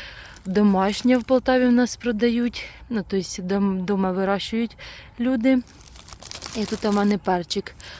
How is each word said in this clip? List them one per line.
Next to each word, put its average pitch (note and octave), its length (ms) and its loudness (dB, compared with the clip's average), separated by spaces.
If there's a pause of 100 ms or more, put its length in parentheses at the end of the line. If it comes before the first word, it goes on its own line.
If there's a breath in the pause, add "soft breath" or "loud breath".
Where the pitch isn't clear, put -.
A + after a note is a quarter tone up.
(460 loud breath)
Домашнє G3+ 720 4
в A#3 60 0
Полтаві B3+ 440 4
в B3 40 4
нас A#3+ 240 2
продають. A#3+ 680 -2 (240 loud breath)
Ну, G#3+ 180 -4
тобто F#3+ 340 -4
дом-, F#3+ 440 0
дома F#3+ 260 0
вирощують G3 640 -2 (420 loud breath)
люди. B3+ 420 2 (960)
І G#3+ 80 -2
тут G#3+ 200 -6
у G#3+ 60 2
мене G3+ 260 2
перчик. F3+ 580 -4 (240 loud breath)